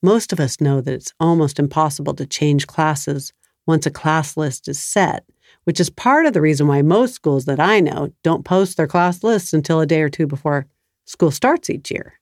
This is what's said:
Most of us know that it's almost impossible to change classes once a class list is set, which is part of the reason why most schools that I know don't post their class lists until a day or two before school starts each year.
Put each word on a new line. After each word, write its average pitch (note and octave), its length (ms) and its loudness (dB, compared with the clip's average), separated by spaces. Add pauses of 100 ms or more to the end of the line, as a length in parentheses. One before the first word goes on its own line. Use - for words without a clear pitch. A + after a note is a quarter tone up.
Most G#3+ 300 2
of F3 60 -4
us C#3 200 -2
know C#3 220 2
that C3+ 140 -4
it's - 240 -12
almost E3 400 2
impossible D3 560 -2
to C#3+ 100 -8
change C#3+ 400 0
classes D3 680 -4 (340)
once D#3+ 180 2
a D3+ 60 -2
class D#3 440 -2
list D3 320 -6
is C#3+ 140 -10
set, - 480 -2 (360)
which E3+ 140 -2
is F3+ 120 0
part D4 340 2
of C#4+ 80 2
the E3 80 2
reason D3+ 240 2
why C#3+ 160 2
most G#3+ 320 2
schools C#3 320 -2
that C#3 140 -4
I G3 220 4
know - 300 -2 (120)
don't E3 200 0
post F#3 340 0
their D#3 100 0
class F3 360 0
lists G#3+ 300 0
until D#3+ 260 2
a D#3+ 60 2
day D#3 160 2
or D3+ 80 0
two D#3 160 -4
before C#3+ 400 -4 (400)
school - 240 0
starts B3+ 400 -2
each - 220 -8
year. - 300 -10